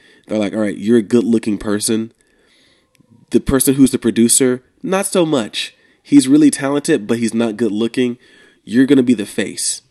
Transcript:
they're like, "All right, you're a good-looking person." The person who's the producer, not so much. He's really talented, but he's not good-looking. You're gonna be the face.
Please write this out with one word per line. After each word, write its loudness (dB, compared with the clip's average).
they're -4
like, -2
"All -2
right, -4
you're 2
a 2
good-looking 0
person." -4
The 0
person 0
who's 4
the -4
producer, 0
not -4
so 0
much. -4
He's 4
really 4
talented, -2
but -2
he's -2
not -2
good-looking. -2
You're 2
gonna 4
be 2
the -4
face. -8